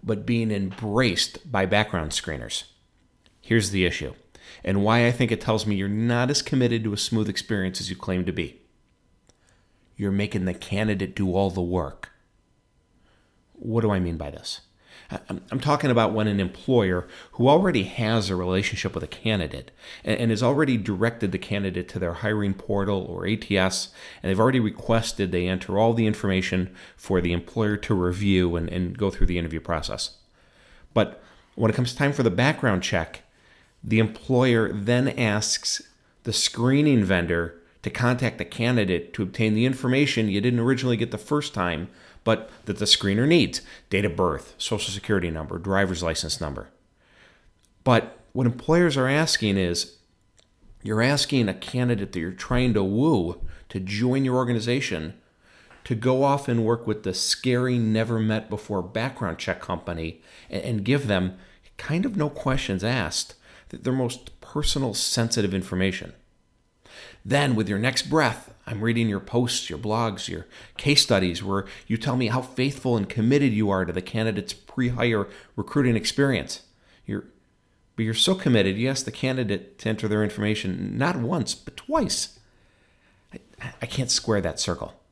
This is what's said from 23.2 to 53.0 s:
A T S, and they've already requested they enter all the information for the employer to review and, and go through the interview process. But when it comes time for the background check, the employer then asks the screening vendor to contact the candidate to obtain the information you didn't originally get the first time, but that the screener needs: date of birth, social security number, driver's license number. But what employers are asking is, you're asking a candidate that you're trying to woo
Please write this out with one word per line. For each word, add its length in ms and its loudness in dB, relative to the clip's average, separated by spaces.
A 100 0
T 220 -2
S, 300 0
and 60 -2
they've 120 2
already 200 4
requested 720 -2
they 160 0
enter 300 -2
all 140 4
the 140 2
information 680 0
for 240 0
the 120 2
employer 460 -2
to 160 0
review 600 2
and, 140 -2
and 280 -4
go 140 0
through 160 4
the 120 4
interview 220 -4
process. 560 -6
But 280 0
when 160 2
it 40 2
comes 200 0
time 180 2
for 100 0
the 80 4
background 520 2
check, 400 -4
the 160 2
employer 760 2
then 360 2
asks 760 -2
the 100 -4
screening 680 4
vendor 560 0
to 80 -4
contact 480 0
the 60 -4
candidate 720 0
to 80 -4
obtain 320 0
the 120 4
information 600 0
you 120 0
didn't 200 2
originally 360 2
get 140 -2
the 80 -8
first 340 -4
time, 360 -2
but 260 0
that 120 -4
the 60 -2
screener 420 2
needs: 360 2
date 140 0
of 100 0
birth, 420 -2
social 360 -4
security 360 0
number, 300 -6
driver's 460 0
license 360 -4
number. 280 -8
But 380 2
what 140 0
employers 500 2
are 120 2
asking 480 2
is, 400 -2
you're 180 0
asking 460 2
a 60 -2
candidate 580 -2
that 80 -6
you're 100 -4
trying 440 0
to 100 4
woo 600 2